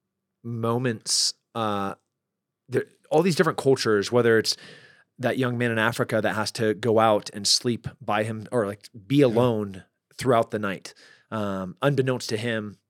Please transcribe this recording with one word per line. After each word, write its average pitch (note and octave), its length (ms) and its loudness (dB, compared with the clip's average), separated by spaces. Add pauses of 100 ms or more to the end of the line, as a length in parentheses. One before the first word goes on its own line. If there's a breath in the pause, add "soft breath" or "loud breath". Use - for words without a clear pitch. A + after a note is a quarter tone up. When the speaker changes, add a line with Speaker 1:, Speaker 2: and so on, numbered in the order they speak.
(420)
Speaker 1:
moments, A#2 920 -2 (200)
uh, G#2 420 -4 (760)
there, B2 160 -2 (260)
all D#3 120 4
these F3+ 120 2
different D#3+ 220 2
cultures, A2 520 2
whether A#2 280 4
it's - 180 0 (640 loud breath)
that A#2 200 -2
young B2 200 -2
man A#2+ 140 0
in A2+ 80 0
Africa A2+ 400 0
that G2+ 160 -2
has G#2+ 160 -2
to A2 220 0
go A2 260 2
out G#2+ 340 4
and G2+ 140 -6
sleep - 400 -2 (140)
by G#2+ 220 -2
him, A2 280 -8
or, A#2 140 0
like, G#2 240 -10 (180)
be C#3 100 2
Speaker 2:
Yeah. C#3+ 100 6
Speaker 1:
alone G#2+ 580 0 (320)
throughout A#2 340 2
the A2 80 -4
night. G2 340 -8 (380 loud breath)
Um, G2 500 -6
unbeknownst C3 480 0
to A2 80 -2
him, G#2+ 400 -6 (120)